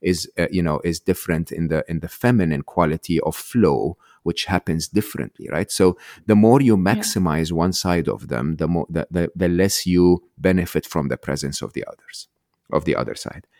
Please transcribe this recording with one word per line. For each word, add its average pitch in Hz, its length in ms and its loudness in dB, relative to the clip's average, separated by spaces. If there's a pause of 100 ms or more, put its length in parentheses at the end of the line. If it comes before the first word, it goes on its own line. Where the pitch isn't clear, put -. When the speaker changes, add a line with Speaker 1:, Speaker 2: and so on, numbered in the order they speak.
Speaker 1:
is, 85 380 -2
uh, 87 140 0
you 92 100 0
know, 78 220 0
is 85 160 -4
different 85 500 -4
in 82 160 -4
the, 78 220 -2
in 82 100 -6
the 82 100 -8
feminine 90 540 0
quality 82 600 -2
of 80 120 -2
flow, 78 600 0 (260)
which - 220 -4
happens 87 420 -2
differently, - 640 -6
right? 85 200 -4
So 92 260 4 (300)
the 107 100 4
more 113 240 8
you 117 160 6
Speaker 2:
Yeah. 92 60 2 (120)
Speaker 1:
maximize 82 580 0
one 85 200 2
side 87 340 0
of - 220 -6
them, 67 280 -4
the 80 120 -2
more, 85 220 -2
the, 80 200 -4
the, 85 240 -2
the 87 140 0
less 90 380 0
you 87 360 4 (140)
benefit 90 500 0
from 69 220 -4
the 65 80 -4
presence 71 460 -6
of 55 100 -10
the - 140 -8
others, - 420 -18 (420)
of 78 140 -2
the 78 100 0
other 60 200 -4
side. - 320 -12 (140)